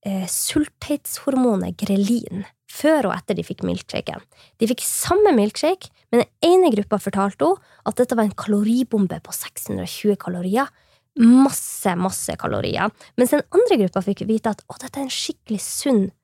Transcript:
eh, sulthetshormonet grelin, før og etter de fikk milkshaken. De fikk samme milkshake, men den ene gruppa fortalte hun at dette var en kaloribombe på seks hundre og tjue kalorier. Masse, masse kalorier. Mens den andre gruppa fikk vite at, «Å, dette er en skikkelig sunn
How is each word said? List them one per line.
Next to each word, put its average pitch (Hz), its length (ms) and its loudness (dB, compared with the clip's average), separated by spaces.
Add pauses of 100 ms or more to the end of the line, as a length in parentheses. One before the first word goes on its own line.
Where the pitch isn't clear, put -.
eh, 190 220 -4 (580)
sulthetshormonet 247 920 -2
grelin, 202 680 -2 (240)
før 294 420 2
og - 60 -2
etter 185 200 -4
de 170 80 -6
fikk - 220 -10
milkshaken. - 540 -6 (380)
De 226 120 0
fikk 254 140 -4
samme 403 500 2
milkshake, 240 560 0 (220)
men 240 100 4
den - 300 0
ene 370 220 6
gruppa 208 260 -2
fortalte 202 460 -2
hun 381 120 0 (280)
at 214 100 -4
dette 247 200 0
var 220 80 4
en 202 120 -2
kaloribombe 208 840 0
på - 120 -16
seks - 340 -12
hundre 131 180 -6
og - 60 -12
tjue 202 240 0
kalorier. 185 520 -4 (480)
Masse, 247 800 4
masse 185 400 -4
kalorier. - 540 -2 (260)
Mens 247 180 2
den 294 140 2
andre 403 340 4
gruppa 185 200 0
fikk 202 240 -4
vite 220 280 0
at, - 140 -14
«Å, - 100 -16
dette 262 220 -12
er 269 80 -6
en - 40 -8
skikkelig - 480 -8
sunn 226 440 0 (200)